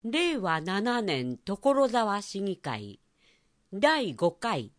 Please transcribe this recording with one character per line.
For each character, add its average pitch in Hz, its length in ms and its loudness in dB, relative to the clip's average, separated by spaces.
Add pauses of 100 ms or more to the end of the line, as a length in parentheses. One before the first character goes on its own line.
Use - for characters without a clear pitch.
令 302 360 0
和 165 220 0
七 214 400 -2
年 127 420 -2
所 269 460 2
沢 214 320 0
市 - 160 -10
議 190 240 -2
会、 104 380 -8 (720)
第 240 420 2
五 170 160 2 (100)
回 156 400 -4